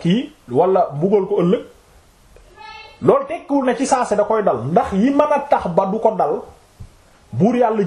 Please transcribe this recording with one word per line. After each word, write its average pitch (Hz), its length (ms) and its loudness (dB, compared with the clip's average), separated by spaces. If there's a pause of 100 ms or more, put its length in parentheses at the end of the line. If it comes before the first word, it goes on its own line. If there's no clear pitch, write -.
kii, 214 320 0 (180)
wala 175 440 2
mbugal 190 340 0
ko 202 140 0
ëllëg. 208 200 0 (1400)
Loolu 240 260 4
tekkiwul 285 380 -4
ne 247 100 0
ci 269 100 -2
saase 247 300 0
da 202 80 2
koy 214 180 0
dal, 135 280 -2
ndax 214 220 0
yi 208 180 2
mën 294 220 2
a 285 60 0 (120)
tax 247 240 0
ba 196 120 2
du 202 120 -4
ko 233 180 2
dal, 165 240 -2 (920)
buur 196 240 2
Yàlla 226 300 2